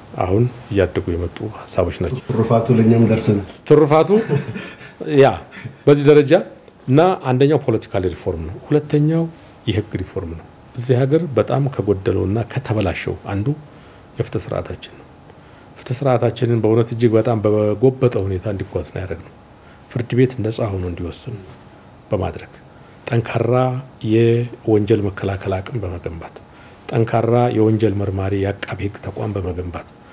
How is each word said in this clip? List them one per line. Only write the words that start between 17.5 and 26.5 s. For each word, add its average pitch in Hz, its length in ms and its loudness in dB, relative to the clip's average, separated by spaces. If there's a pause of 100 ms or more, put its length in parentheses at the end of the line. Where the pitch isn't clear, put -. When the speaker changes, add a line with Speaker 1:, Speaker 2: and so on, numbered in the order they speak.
Speaker 1:
ሁኔታ 95 300 -4
እንዲጓዝ 92 380 -6
ነው - 120 -10
ያደረግነው። - 340 -10 (560)
ፍርድ 113 240 -6
ቤት 123 240 4
ነጻ 107 280 -4
ሆኖ 98 220 -4
እንዲወስን 87 480 -10 (720)
በማድረግ፣ 92 460 -6 (540)
ጠንካራ 117 500 0 (540)
የወንጀል 113 920 2
መከላከል 98 520 -4
አቅም 98 260 -6
በመገንባት፣ 85 560 -10 (500)